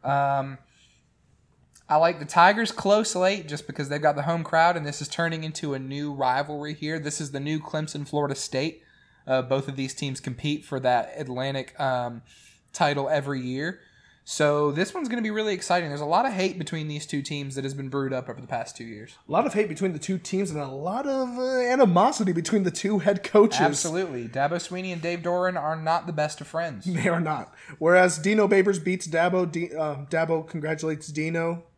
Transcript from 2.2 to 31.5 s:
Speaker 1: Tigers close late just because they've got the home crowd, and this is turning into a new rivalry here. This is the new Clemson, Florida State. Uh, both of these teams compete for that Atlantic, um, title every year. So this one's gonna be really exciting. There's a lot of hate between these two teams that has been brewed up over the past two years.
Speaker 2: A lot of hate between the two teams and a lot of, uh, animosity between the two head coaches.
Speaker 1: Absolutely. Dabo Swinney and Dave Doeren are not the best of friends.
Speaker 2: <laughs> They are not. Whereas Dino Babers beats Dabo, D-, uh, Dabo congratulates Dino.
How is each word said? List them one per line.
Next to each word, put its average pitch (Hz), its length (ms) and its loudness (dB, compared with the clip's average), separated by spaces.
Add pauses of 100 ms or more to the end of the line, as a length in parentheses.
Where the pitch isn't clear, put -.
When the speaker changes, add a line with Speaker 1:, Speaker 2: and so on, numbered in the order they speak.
Speaker 1:
Tigers 208 460 6
close 208 440 2
late 185 320 0
just 147 200 -10
because 143 220 -6
they've 147 120 -2
got 147 140 4
the 143 80 -4
home 165 200 0
crowd, 170 340 4
and 147 80 -4
this 147 160 -8
is 143 60 -8
turning 165 360 -4
into 156 300 -6
a 131 60 -4
new 143 340 -6
rivalry 143 600 -2
here. 151 240 -6
This 147 240 -6
is 139 100 -6
the 139 80 -6
new 151 200 -2
Clemson, 151 480 -6
Florida 143 280 0
State. 151 460 -4 (460)
Uh, 131 140 2
both 135 260 -2
of 139 80 -8
these 135 180 -6
teams 135 260 -6
compete 147 460 -4
for 139 140 -6
that 123 380 0
Atlantic, 135 600 -6
um, 120 420 -2 (500)
title 143 380 0
every 139 320 0
year. 135 380 -6 (460)
So 147 460 2
this 165 220 -2
one's 311 160 -4
gonna 240 120 -2
be 220 100 -2
really 214 220 -2
exciting. 175 360 0
There's 143 100 -6
a 147 60 -4
lot 185 200 2
of 262 60 0
hate 190 260 -2
between 156 300 -6
these 147 180 -8
two 143 160 -4
teams 139 340 -8
that 135 100 -6
has 135 80 -4
been 135 160 -8
brewed 135 240 -2
up 127 160 -6
over 131 100 -10
the 127 80 -16
past 117 300 -8
two 117 80 -12
years. 110 320 -16 (100)
Speaker 2:
A - 40 -6
lot 185 140 2
of - 80 -4
hate 214 140 2
between 180 240 -2
the 151 80 -8
two 190 180 -4
teams 185 320 -2
and 151 120 -6
a 139 60 -6
lot 175 380 -6
of, 262 320 -2
uh, 254 40 -4
animosity 247 920 4
between 175 320 2
the 175 80 0
two 202 280 0
head 196 220 2
coaches. 208 380 6
Speaker 1:
Absolutely. 151 720 0
Dabo 135 240 0
Swinney 185 400 -6
and 170 80 -8
Dave 170 180 -2
Doeren 180 420 0
are 156 140 -2
not 165 320 0
the 165 60 -6
best 151 260 -2
of 190 80 -14
friends. 165 380 -6
Speaker 2:
<laughs> - 20 -2
They 175 220 0
are 170 100 2
not. 156 340 -4 (260)
Whereas 180 380 8
Dino 202 300 4
Babers 196 340 4
beats 185 260 -2
Dabo, 175 440 2
D-, 170 240 -6
uh, 151 200 -2 (100)
Dabo 160 420 0
congratulates 156 600 -4
Dino. 165 560 -2 (120)